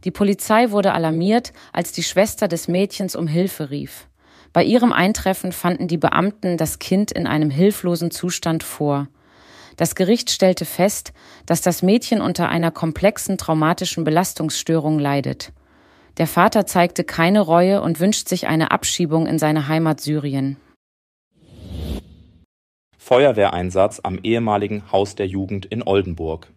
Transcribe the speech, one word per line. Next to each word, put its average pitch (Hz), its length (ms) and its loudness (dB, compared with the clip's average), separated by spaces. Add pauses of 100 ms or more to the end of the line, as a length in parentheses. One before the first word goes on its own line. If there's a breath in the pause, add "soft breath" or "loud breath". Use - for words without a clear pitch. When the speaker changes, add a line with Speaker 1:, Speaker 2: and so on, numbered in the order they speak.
Speaker 1:
Die 185 80 -4
Polizei 214 580 2
wurde 196 240 0
alarmiert, 165 600 0 (180 loud breath)
als - 200 -4
die 170 120 -6
Schwester - 440 0
des 165 200 -4
Mädchens 190 480 -2
um 170 100 -4
Hilfe 160 460 -2
rief. 139 360 -10 (480 soft breath)
Bei 170 80 6
ihrem 226 300 4
Eintreffen 190 580 0
fanden 180 360 -2
die 165 100 -2
Beamten 180 600 0
das 160 200 -2
Kind 202 340 0
in - 140 -4
einem 151 240 0
hilflosen 170 640 2
Zustand 170 500 -4
vor. 143 460 -2 (680 loud breath)
Das - 180 -2
Gericht 190 340 2
stellte 185 360 2
fest, - 460 -2 (360 loud breath)
dass 170 140 0
das 180 200 -2
Mädchen 214 400 2
unter 175 280 -2
einer 165 200 0
komplexen 185 680 -2
traumatischen 165 640 0
Belastungsstörung 156 960 0
leidet. 139 540 -2 (640 soft breath)
Der 165 80 2
Vater 196 400 4
zeigte 175 360 0
keine 180 380 2
Reue 180 400 4
und 165 180 -2
wünscht 196 280 0
sich - 180 -4
eine 160 240 0
Abschiebung 165 560 0
in 160 140 -2
seine 151 280 0
Heimat 156 340 0
Syrien. 139 560 -4 (2500)
Speaker 2:
Feuerwehreinsatz 98 1040 2
am 92 180 -6
ehemaligen 107 720 -2
Haus 101 240 0
der 101 100 -4
Jugend 95 400 -6
in 113 160 -6
Oldenburg. 85 760 -2